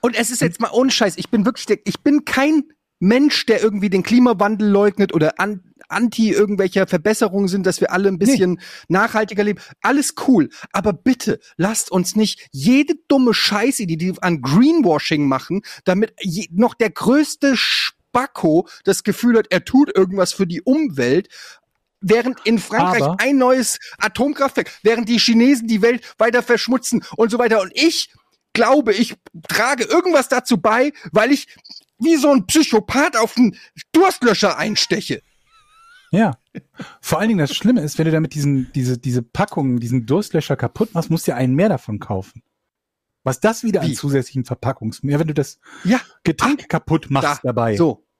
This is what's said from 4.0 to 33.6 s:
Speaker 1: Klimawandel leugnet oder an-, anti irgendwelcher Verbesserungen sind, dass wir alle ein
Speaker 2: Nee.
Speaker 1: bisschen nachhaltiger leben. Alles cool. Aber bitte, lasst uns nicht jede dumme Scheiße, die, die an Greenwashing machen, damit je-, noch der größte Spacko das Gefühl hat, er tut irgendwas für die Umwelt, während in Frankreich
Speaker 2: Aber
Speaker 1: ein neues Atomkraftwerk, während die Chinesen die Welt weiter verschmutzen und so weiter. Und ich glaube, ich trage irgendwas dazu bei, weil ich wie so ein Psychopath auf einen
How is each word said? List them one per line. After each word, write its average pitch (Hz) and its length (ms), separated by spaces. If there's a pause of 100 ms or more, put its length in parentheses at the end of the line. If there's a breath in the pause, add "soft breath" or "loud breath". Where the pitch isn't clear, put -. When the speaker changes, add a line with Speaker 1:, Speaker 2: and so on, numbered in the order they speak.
Speaker 1:
Klimawandel 214 640
leugnet 202 460
oder 156 260
an-, 196 240 (260)
anti 220 420
irgendwelcher 190 560
Verbesserungen 202 600
sind, 185 180
dass 180 160
wir - 100
alle 196 180
ein 190 60
Speaker 2:
Nee. 175 100
Speaker 1:
bisschen 185 360 (280 loud breath)
nachhaltiger 208 540
leben. 208 160 (220 loud breath)
Alles 269 340 (120)
cool. 190 220 (220 loud breath)
Aber 196 220
bitte, - 460 (180 soft breath)
lasst 208 340
uns 180 240
nicht 214 360
jede 262 440 (120)
dumme 254 260
Scheiße, 214 520
die, 165 120
die 175 240
an 170 200
Greenwashing 160 840
machen, 135 340 (240 loud breath)
damit 190 360
je-, 208 300
noch 214 240
der 220 160
größte 277 680
Spacko - 1080 (160 loud breath)
das - 200
Gefühl 226 340
hat, 208 120
er 180 160
tut 277 300
irgendwas 185 380
für 196 140
die 170 140
Umwelt, 180 680 (720 loud breath)
während 233 440
in 226 140
Frankreich 202 420
Speaker 2:
Aber 165 180
Speaker 1:
ein 269 200
neues 254 400 (180 loud breath)
Atomkraftwerk, 262 720 (120)
während 226 260
die 240 80
Chinesen 233 500
die 220 140
Welt 233 380
weiter 233 240
verschmutzen 240 600 (120)
und 226 160
so 233 80
weiter. 226 220
Und 185 120
ich - 400 (400)
glaube, 240 400
ich 233 220 (320)
trage 247 360
irgendwas 320 460
dazu - 280
bei, 233 340 (200 loud breath)
weil 220 200
ich 277 160 (520 soft breath)
wie 320 160
so 285 160
ein 262 160
Psychopath 285 720
auf 226 200
einen 233 180 (360 loud breath)